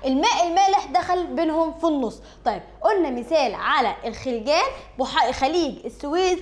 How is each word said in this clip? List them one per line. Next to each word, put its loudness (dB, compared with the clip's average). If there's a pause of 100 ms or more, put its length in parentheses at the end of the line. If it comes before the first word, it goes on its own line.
الماء 2
المالح 4
دخل 0
بينهم 0
في -6
النص. 0 (240)
طيب -2 (180)
قلنا 2
مثال 0
على 0 (100)
الخلجان -2 (340)
بح-، 0
خليج 0 (100)
السويس -2